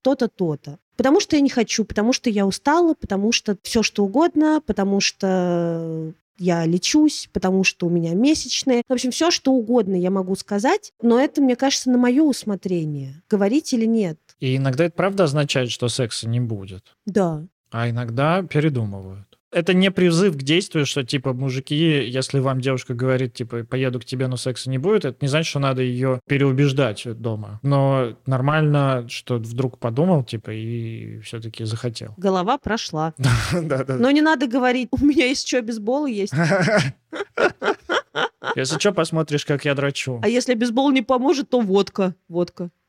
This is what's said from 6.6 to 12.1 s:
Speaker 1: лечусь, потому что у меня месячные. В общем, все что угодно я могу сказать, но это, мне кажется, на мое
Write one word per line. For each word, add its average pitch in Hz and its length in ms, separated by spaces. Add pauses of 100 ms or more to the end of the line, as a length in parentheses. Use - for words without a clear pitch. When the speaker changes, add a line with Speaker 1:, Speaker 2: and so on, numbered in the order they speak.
Speaker 1:
лечусь, 285 640
потому 190 320
что 185 220
у 170 40
меня 170 240
месячные. 254 720
В - 40
общем, 254 180
все 320 200
что 277 220
угодно 226 440
я 180 140
могу 190 260
сказать, 240 560 (100)
но 233 180
это, 294 200
мне 254 160
кажется, 262 340
на 247 80
мое 247 260